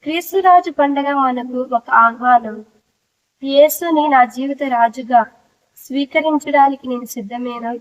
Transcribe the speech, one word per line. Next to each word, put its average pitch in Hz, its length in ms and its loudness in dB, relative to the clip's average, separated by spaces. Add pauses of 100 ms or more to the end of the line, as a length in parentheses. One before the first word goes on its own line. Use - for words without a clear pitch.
క్రీస్తురాజు 359 680 2
పండగ 285 420 -2
మనకు 254 640 -4
ఒక - 140 -6
ఆహ్వానం. 233 720 2 (800)
"యేసుని 294 640 2
నా 262 160 4
జీవిత 262 380 -8
రాజుగా 233 640 0 (500)
స్వీకరించడానికి 277 1120 -2
నేను 247 160 -8
సిద్ధమేనా?" 233 760 -10